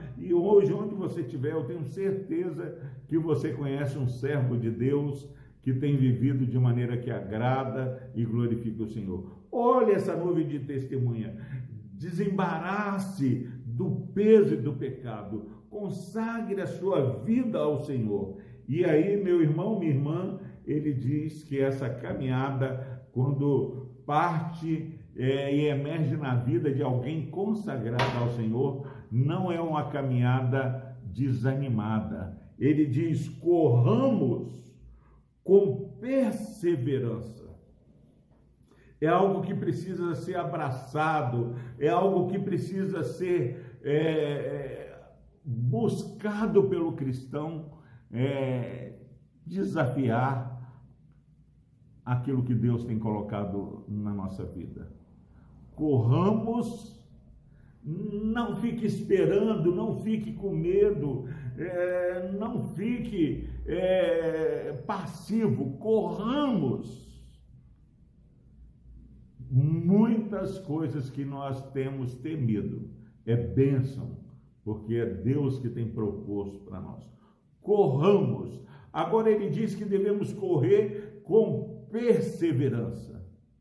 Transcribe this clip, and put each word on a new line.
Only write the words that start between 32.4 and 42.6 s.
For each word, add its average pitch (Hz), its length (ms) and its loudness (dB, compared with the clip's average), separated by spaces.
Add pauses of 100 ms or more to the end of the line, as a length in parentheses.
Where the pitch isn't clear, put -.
Ele 147 260 4
diz: 151 420 0
"Corramos 170 1400 4 (800)
com - 560 4
perseverança." 170 1500 0 (1500)
É 151 80 2
algo 185 340 4
que 202 120 -4
precisa 175 640 -2
ser 180 220 -6
abraçado, 151 1160 -2 (220)
é 143 100 2
algo 180 400 4
que 196 120 -2
precisa 170 640 -2